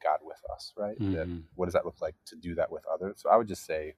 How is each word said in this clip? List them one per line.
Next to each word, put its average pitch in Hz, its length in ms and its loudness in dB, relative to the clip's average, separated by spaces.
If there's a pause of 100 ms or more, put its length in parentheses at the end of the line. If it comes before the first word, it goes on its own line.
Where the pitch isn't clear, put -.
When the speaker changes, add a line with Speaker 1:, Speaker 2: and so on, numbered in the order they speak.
Speaker 1:
God 76 200 4
with 78 180 -14 (120)
us, - 240 -12
right? 104 220 -4
That 92 300 0
Speaker 2:
Mm-hmm. 87 100 -6 (160)
Speaker 1:
what 90 120 0
does 87 80 -4
that 85 100 4
look 85 160 -8
like 82 160 -6 (100)
to - 100 -20
do 85 200 -6
that 82 160 0
with 78 100 -8 (100)
others? 92 300 -4
So - 80 2
I 104 60 10
would 117 100 6
just - 180 -6
say 78 340 -4